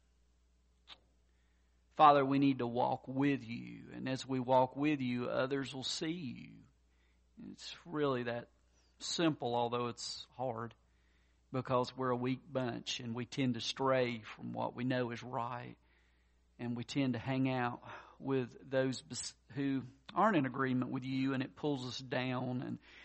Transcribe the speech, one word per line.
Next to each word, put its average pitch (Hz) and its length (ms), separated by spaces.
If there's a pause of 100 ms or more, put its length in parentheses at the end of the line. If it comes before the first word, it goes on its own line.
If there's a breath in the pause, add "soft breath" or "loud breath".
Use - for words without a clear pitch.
(2000)
Father, 143 260
we 139 160
need 139 200
to 120 80
walk 127 400
with 135 360
you. 117 500
And 123 140
as 131 180
we 131 140
walk 127 360
with 147 260
you, 123 240
others 131 500
will 127 80
see 160 280
you. 120 380 (1000)
It's - 240 (100)
really 143 380
that 120 240 (520)
simple, 143 540
although 120 340
it's - 380 (120)
hard, 117 360 (800)
because 127 460
we're 127 140
a 123 40
weak 127 260 (100)
bunch 123 500
and 120 120
we 123 120
tend 127 300
to 113 60
stray 127 600 (140)
from 120 180
what 117 220
we 123 100
know 127 260
is 117 100
right. 123 540 (840)
And 120 200
we 120 60
tend 135 300
to 113 60
hang 131 300
out 123 320 (380 loud breath)
with 131 300 (200)
those 131 320
bes-, - 320 (220)
who 135 280 (320)
aren't 202 220
in 135 80
agreement 127 460
with 127 120
you, 131 300
and 131 100
it - 120
pulls 143 300
us 120 120
down, 127 640
and 117 180 (240 loud breath)